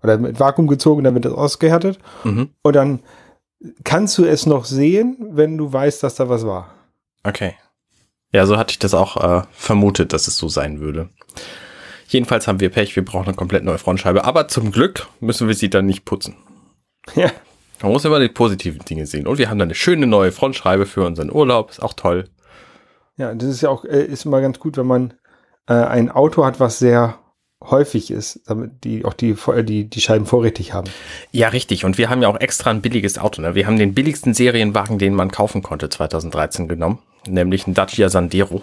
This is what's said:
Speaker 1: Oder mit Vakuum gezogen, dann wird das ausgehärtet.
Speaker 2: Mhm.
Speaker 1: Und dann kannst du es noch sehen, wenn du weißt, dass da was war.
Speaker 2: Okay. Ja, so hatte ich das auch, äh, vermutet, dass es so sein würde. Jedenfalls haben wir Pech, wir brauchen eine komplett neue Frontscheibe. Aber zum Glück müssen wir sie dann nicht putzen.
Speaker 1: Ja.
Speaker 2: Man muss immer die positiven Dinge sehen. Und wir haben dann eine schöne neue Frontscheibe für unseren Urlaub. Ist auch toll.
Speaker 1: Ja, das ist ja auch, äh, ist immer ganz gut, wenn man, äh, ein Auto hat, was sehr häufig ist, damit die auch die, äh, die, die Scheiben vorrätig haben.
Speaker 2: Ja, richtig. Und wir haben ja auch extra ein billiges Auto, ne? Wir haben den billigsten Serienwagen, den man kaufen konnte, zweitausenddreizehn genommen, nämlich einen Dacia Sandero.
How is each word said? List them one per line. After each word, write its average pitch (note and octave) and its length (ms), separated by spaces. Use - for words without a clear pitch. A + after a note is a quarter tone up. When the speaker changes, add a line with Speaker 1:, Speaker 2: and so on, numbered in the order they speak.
Speaker 1:
Oder A2 160
mit A#2+ 200
Vakuum C#3 280
gezogen, C#3+ 360
dann C3 120
wird B2 100
das B2 80
ausgehärtet. E3 680
Speaker 2:
Mhm. A#2+ 260
Speaker 1:
Und C#3+ 160
dann C3+ 240
kannst G3 340
du F3 80
es D#3 180
noch C#3 220
sehen, F3+ 500
wenn D#3 260
du D3 160
weißt, C#3+ 300
dass C3 120
da C3 140
was A#2 160
war. F#2+ 300
Speaker 2:
Okay. G2+ 320
Ja, F#2+ 140
so G#2 140
hatte - 140
ich - 60
das G2 140
auch, F#2 240
äh, F2 360
vermutet, G2+ 600
dass - 160
es - 80
so E2 120
sein D2+ 320
würde. D2+ 280
Jedenfalls A#2+ 380
haben G2 140
wir F#2 80
Pech, G2+ 280
wir F#2 100
brauchen F#2 220
eine F#2 60
komplett F#2+ 300
neue E2 140
Frontscheibe. F#2 460
Aber D#3+ 240
zum A2 240
Glück - 360
müssen A2+ 280
wir A2 60
sie G2+ 160
dann G2 160
nicht F#2+ 180
putzen. - 320
Speaker 1:
Ja. F3+ 160
Speaker 2:
Man G2 120
muss C#3+ 120
immer D3+ 160
die A#2+ 80
positiven F#2+ 560
Dinge D#2 220
sehen. D2 200
Und C#3 120
wir A#2+ 100
haben G#2+ 100
dann F2+ 100
eine E2+ 60
schöne D#3+ 320
neue G2+ 260
Frontscheibe G2 520
für G2 220
unseren D#2+ 260
Urlaub. B2 380
Ist - 120
auch - 120
toll. F2+ 340
Speaker 1:
Ja, A#2+ 180
das A#2 140
ist B2+ 140
ja D3 80
auch, C3 160
äh, C#3+ 180
ist C#3 220
immer C3+ 160
ganz C3+ 180
gut, C#3+ 160
wenn B2+ 100
man, B2+ 280
äh, A#2+ 60
ein A#2 380
Auto D3+ 340
hat, C3 160
was A#2 180
sehr A#2+ 400
häufig C3+ 480
ist, - 360
damit A2 380
die A2+ 220
auch - 80
die, A2 220
äh, A#2+ 160
die, G#2+ 260
die A2 140
Scheiben G#2+ 240
vorrätig - 480
haben. F#2 160
Speaker 2:
Ja, A#2 180
richtig. A#2 380
Und F#2+ 100
wir A2+ 140
haben B2+ 100
ja A2+ 80
auch G#2+ 100
extra - 320
ein G#2+ 120
billiges A2+ 340
Auto, - 240
ne? E2 140
Wir F#2+ 120
haben A2 120
den G2+ 160
billigsten C3+ 400
Serienwagen, A2 640
den G2 160
man F#2 160
kaufen G#2 320
konnte, D2+ 260
zweitausenddreizehn D#2 800
genommen, E2+ 300
nämlich F#2 400
einen F#2 80
Dacia G2 360
Sandero. F#2 520